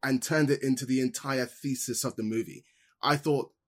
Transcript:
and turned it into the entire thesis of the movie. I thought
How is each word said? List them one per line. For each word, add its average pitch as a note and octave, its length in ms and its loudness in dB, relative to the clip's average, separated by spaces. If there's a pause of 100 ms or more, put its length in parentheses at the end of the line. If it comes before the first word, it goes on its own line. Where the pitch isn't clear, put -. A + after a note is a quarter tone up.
and C3 200 2
turned D#3 280 2
it C#3 140 2
into C3 220 0
the C3 140 2
entire C3 460 -2
thesis B2+ 580 -4
of B2 120 -4
the A2+ 80 -4
movie. A2 420 -4 (360)
I D3 140 4
thought C#3+ 380 0 (140)